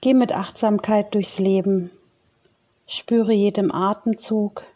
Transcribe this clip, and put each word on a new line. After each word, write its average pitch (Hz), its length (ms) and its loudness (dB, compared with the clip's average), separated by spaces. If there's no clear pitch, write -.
Geh 262 100 4
mit 247 200 4
Achtsamkeit 208 800 -2
durchs 196 240 -4
Leben. 190 500 0
Spüre 226 440 0
jedem 202 400 2
Atemzug. 208 920 -4